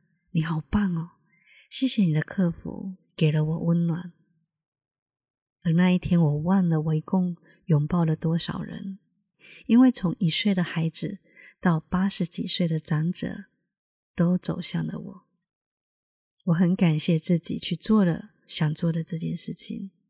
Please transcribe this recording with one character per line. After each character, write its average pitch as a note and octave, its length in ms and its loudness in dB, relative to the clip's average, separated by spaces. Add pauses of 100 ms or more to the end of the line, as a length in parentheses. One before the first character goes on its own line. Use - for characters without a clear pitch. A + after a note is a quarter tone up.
(320)
：“你 D#3+ 120 0
好 D#3+ 180 -4
棒 G3 340 -2
哦， E3 160 -6 (580)
谢 - 180 -2
谢 A3+ 160 2
你 E3 100 4
的 D#3 80 2
克 F3 300 0
服， - 440 -10 (200)
给 D#3 160 2
了 D#3 120 0
我 D#3+ 220 -2
温 E3+ 220 2
暖。” E3+ 260 -6 (1500)
而 E3 80 2
那 F3+ 180 4
一 F3+ 80 4
天 F3 220 2
我 D3 160 2
忘 F3+ 320 2
了 D#3+ 120 2
我 D#3 140 0
一 D#3 60 0
共 F3+ 340 -2 (300)
拥 D3+ 220 2
抱 F3 180 2
了 D#3+ 100 2
多 E3 220 -2
少 - 240 -4
人， F#3+ 380 -10 (680)
因 A3+ 140 6
为 B3+ 120 8
从 F3 280 -2
一 E3 100 2
岁 G3+ 260 2
的 F3+ 80 0
孩 E3 240 -2
子 E3 320 -6 (400)
到 E3 200 2
八 F#3 280 -2
十 F#3+ 180 -2
几 - 220 -8
岁 F3+ 200 0
的 D#3+ 120 0
长 D#3 320 -2
者 - 340 -8 (720)
都 F3 200 2
走 - 240 -4
向 E3+ 240 -4
了 D#3 140 -8
我。 - 300 -16 (1200)
我 F3 100 2
很 F3 200 2
感 E3 220 2
谢 D#3+ 220 0
自 F3 180 0
己 - 220 -4
去 - 160 -4
做 G#3+ 280 2
了 E3+ 280 -2 (160)
想 D3+ 260 -2
做 E3 180 0
的 E3 120 -4
这 E3 140 -8
件 E3 180 -4
事 - 180 -8
情， - 380 -10 (180)